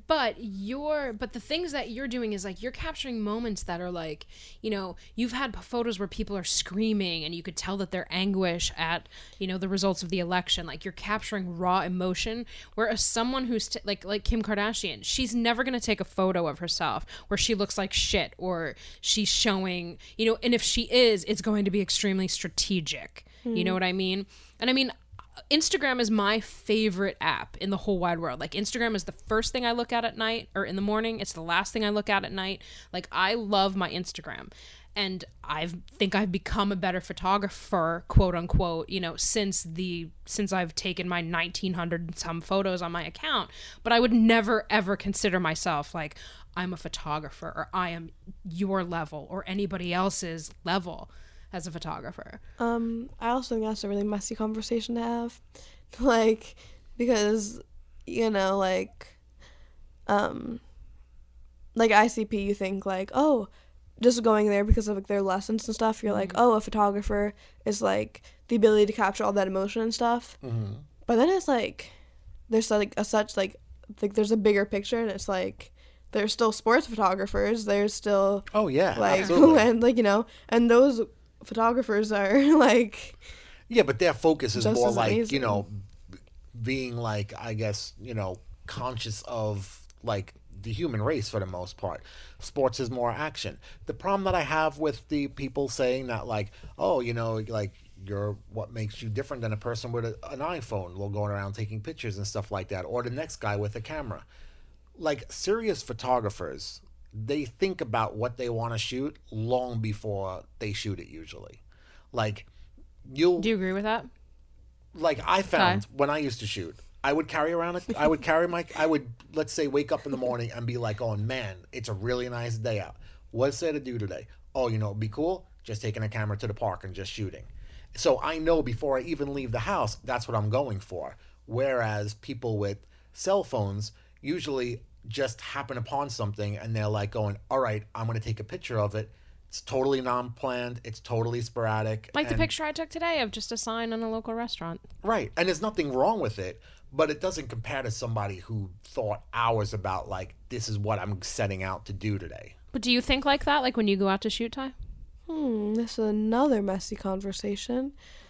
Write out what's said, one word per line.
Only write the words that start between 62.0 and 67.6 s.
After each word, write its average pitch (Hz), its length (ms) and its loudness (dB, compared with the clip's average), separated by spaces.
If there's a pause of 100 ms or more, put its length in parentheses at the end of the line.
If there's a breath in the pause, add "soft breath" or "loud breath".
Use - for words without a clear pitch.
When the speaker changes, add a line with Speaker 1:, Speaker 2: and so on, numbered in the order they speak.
Speaker 2:
C 226 180 0
P, 208 160 -2
you 202 120 0
think, 196 320 -4
like, 190 280 -4
oh, 269 340 4 (540 soft breath)
just 240 220 6
going 214 260 6
there 202 160 4
because 214 240 4
of, 202 80 -2
like, 196 100 -8
their 202 140 2
lessons 196 460 0
and 220 80 -4
stuff, 220 280 0
you're 214 80 0
like, 190 220 -2
Speaker 1:
Mm-hmm. 220 80 4
Speaker 2:
oh, 240 140 8
a 214 60 4
photographer 208 720 0 (300 soft breath)